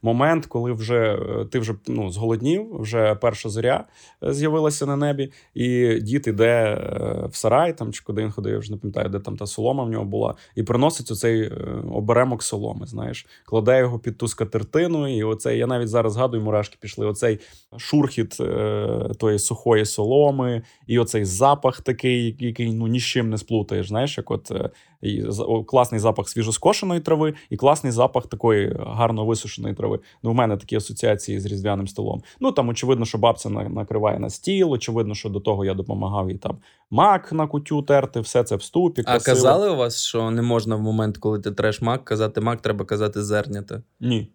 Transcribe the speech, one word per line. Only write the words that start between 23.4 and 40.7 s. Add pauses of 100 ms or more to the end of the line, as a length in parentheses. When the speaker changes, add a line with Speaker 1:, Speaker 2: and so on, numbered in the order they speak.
Speaker 1:
знаєш,
як
от,
е, (320)
і
з-,
о,
класний
запах
свіжоскошеної
трави (160)
і
класний
запах
такої
гарно
висушеної
трави. (240)
Ну,
в
мене
такі
асоціації
з
різдвяним
столом. (180)
Ну,
там,
очевидно,
що
бабця
на-,
накриває
на
стіл,
очевидно,
що
до
того
я
допомагав
їй
там (340)
мак
на
кутю
терти,
все
це
в
ступі,
Speaker 2:
А
Speaker 1:
красиво.
Speaker 2:
казали
у
вас,
що
не
можна